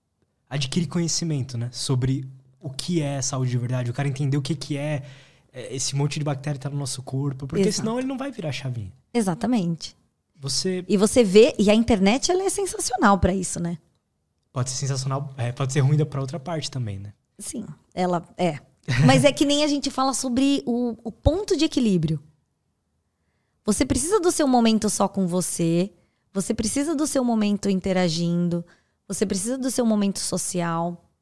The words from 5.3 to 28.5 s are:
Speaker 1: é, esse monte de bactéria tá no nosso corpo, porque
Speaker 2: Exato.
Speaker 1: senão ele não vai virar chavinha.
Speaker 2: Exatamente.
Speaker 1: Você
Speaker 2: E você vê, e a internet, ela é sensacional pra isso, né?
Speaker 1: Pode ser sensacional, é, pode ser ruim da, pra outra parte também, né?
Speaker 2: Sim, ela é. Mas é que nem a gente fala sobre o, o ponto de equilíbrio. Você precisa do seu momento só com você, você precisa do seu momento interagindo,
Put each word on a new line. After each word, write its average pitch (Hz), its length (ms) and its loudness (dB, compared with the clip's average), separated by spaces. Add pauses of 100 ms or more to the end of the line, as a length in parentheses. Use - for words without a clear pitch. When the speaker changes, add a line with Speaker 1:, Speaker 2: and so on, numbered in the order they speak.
Speaker 1:
é, 123 240 -12
esse 135 200 -4
monte 147 240 -2
de 147 60 -4
bactéria 143 340 -4
tá 139 100 -8
no 143 80 -6
nosso 135 240 -6
corpo, 135 460 -4
porque 175 160 0
Speaker 2:
Exato. - 140 2
Speaker 1:
senão 220 200 -2
ele 262 100 -4
não 269 120 -4
vai 277 120 -8
virar 165 200 -6
chavinha. 117 400 -8 (220)
Speaker 2:
Exatamente. 190 840 -2 (400)
Speaker 1:
Você 180 520 -4
Speaker 2:
E 208 100 4
você 214 260 6
vê, 214 340 8
e 208 140 4
a - 40 6
internet, 226 560 4
ela 370 120 2
é 392 60 0
sensacional 359 680 2
pra 180 140 2
isso, 180 260 -4
né? 170 180 -4 (760)
Speaker 1:
Pode 127 180 -2
ser - 80 -6
sensacional, 135 600 -4
é, 120 140 -4
pode 135 200 -4
ser 151 80 0
ruim 131 180 4
da, 151 80 4
pra 143 140 -4
outra 135 200 -6
parte 160 300 -6
também, 104 300 -6
né? 104 140 -14 (260)
Speaker 2:
Sim, - 260 -10 (280)
ela 175 300 0 (140)
é. 160 220 -2 (460)
Mas 262 180 6
é 277 80 8
que 277 140 2
nem 285 180 2
a 302 40 2
gente 285 220 0
fala 269 240 0
sobre 262 520 2
o, 240 380 -2
o 233 80 -8
ponto 370 440 0
de 285 100 0
equilíbrio. 180 540 2 (1400)
Você 214 220 2
precisa 294 340 2
do 349 120 2
seu 302 160 2
momento 226 420 4
só 196 180 2
com 190 200 -2
você, 175 640 0 (420)
você 196 200 -2
precisa 277 420 -2
do 294 120 0
seu 262 160 0
momento 208 460 0
interagindo, 175 960 0 (420)